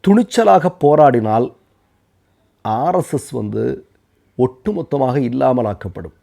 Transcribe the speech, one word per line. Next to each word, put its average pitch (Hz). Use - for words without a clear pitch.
துணிச்சலாக 202
போராடினால் 127
ஆர் 127
எஸ் 170
எஸ் -
வந்து 113
ஒட்டுமொத்தமாக 135
இல்லாமலாக்கப்படும். 120